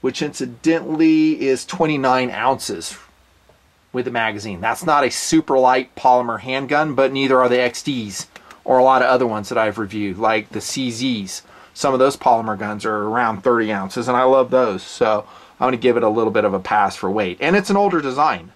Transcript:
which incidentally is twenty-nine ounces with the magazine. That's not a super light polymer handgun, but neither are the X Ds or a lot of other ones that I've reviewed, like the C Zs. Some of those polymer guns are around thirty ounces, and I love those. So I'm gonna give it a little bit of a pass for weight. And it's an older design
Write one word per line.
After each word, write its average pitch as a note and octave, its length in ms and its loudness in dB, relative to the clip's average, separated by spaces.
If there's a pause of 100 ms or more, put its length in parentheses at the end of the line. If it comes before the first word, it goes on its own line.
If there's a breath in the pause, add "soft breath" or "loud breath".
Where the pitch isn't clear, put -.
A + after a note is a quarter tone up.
which B2+ 180 -4
incidentally D#3 1200 0
is C3 240 0
twenty-nine C3 640 0
ounces G#2+ 680 -4 (960)
with B2+ 100 -2
the B2+ 60 -4
magazine. G#2+ 500 -4
That's A2+ 240 -4
not D3 200 2
a A#2+ 60 0
super D#3+ 480 0
light B2+ 380 2
polymer A#2+ 440 2
handgun, C#3 540 -2
but C3+ 200 2
neither C3 260 4
are B2 80 4
the B2 140 2
X B2 200 -4
Ds A2+ 440 -6 (360 loud breath)
or C3 140 2
a B2+ 80 6
lot C3 160 6
of B2 80 2
other B2+ 180 4
ones G#2+ 220 -4
that A#2+ 80 -4
I've A2 220 0
reviewed, G2+ 400 -6
like A2 320 0
the G#2+ 100 -8
C C3 300 -6
Zs. A2+ 500 -6 (320 loud breath)
Some C#3 220 -2
of B2+ 60 2
those C#3 160 4
polymer A2+ 420 0
guns G#2 260 -8
are G#2+ 200 -2
around A2 380 -2
thirty A#2 300 2
ounces, G2+ 340 -6
and B2 100 0
I B2+ 80 2
love C3 260 4
those. B2 320 0
So G#2+ 440 -2 (320 loud breath)
I'm B2 80 0
gonna B2+ 100 0
give A#2+ 200 2
it A#2 60 0
a A2 60 2
little A2 240 0
bit G#2 120 2
of G2 80 2
a F#2+ 80 -2
pass G2+ 360 0
for F#2+ 140 -4
weight. G2 300 -2
And E3 160 2
it's G3+ 140 -2
an G3 60 2
older F#3+ 240 2
design C3 560 -2